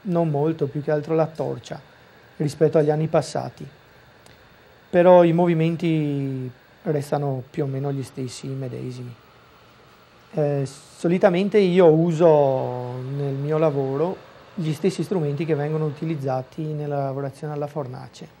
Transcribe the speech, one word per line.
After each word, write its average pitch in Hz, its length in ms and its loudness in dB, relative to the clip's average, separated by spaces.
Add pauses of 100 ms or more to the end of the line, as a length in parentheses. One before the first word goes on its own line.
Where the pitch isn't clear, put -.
non 170 280 0
molto, 151 380 -2
più 147 140 -6
che 147 100 -4
altro 151 240 -2
la 160 120 2
torcia 139 520 -8 (580)
rispetto 156 400 2
agli 151 120 4
anni 156 180 0
passati, 143 600 -4 (1200)
però 180 340 8
i 170 100 4
movimenti 160 1160 0 (340)
restano 143 680 -2
più 156 140 -6
o 139 40 -2
meno 135 240 -4
gli 135 120 -6
stessi, 127 440 -12
i 135 80 -8
medesimi. 127 580 -10 (1160)
Eh, 143 340 0
solitamente 185 920 0
io 180 340 6
uso 143 1000 2 (220)
nel 143 180 -4
mio 143 240 -4
lavoro 147 680 -2 (280)
gli 160 200 -4
stessi 185 300 -2
strumenti 151 420 -4
che 156 100 0
vengono 156 300 -2
utilizzati 139 760 -6
nella 147 400 -6
lavorazione 139 500 -8
alla 147 140 -6
fornace. 127 600 -12 (120)